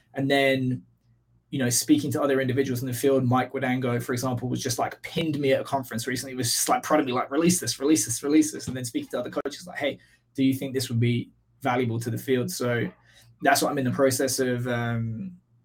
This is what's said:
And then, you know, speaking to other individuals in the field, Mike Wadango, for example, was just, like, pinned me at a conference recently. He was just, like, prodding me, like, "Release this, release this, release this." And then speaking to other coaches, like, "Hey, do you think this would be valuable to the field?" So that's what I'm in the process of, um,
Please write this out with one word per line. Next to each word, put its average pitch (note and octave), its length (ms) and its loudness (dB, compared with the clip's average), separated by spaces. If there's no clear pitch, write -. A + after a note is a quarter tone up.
And C#3 160 -2
then, C3+ 520 2
you C#3+ 100 -6
know, A#2+ 100 0
speaking C#3+ 420 2
to D3+ 100 -2
other C3+ 200 2
individuals B2+ 400 0
in C3+ 60 -4
the B2 60 -4
field, C3+ 300 2
Mike B2+ 300 2
Wadango, B2+ 500 -2
for - 80 -4
example, B2 380 -4
was B2 120 -4
just, B2 160 -4
like, - 240 -4
pinned D#3 380 -4
me C3+ 140 2
at - 80 2
a - 20 -8
conference B2 420 -6
recently. B2+ 280 -4
He - 20 -10
was B2 160 -2
just, - 160 0
like, B2+ 160 0
prodding D3 220 2
me, B2 80 -2
like, A#2+ 180 -2
"Release E3+ 300 4
this, B2 180 -4
release D3 260 4
this, - 180 -6
release D3+ 280 4
this." C3+ 160 -10
And B2+ 80 -6
then B2+ 80 -6
speaking B2 280 -6
to B2+ 80 -2
other B2+ 100 -6
coaches, - 380 -6
like, - 100 -12
"Hey, C3+ 220 -2
do C3+ 100 0
you C3 100 6
think C3+ 200 -6
this B2 160 -2
would A#2 100 0
be A#2+ 300 2
valuable B2 400 0
to A#2 80 -6
the A2 80 -4
field?" B2 340 0
So A#2+ 380 -2
that's C#3 200 4
what D3+ 100 0
I'm C#3+ 60 -2
in C3+ 80 0
the B2 60 2
process C3+ 480 2
of, B2 280 0
um, A#2 640 -4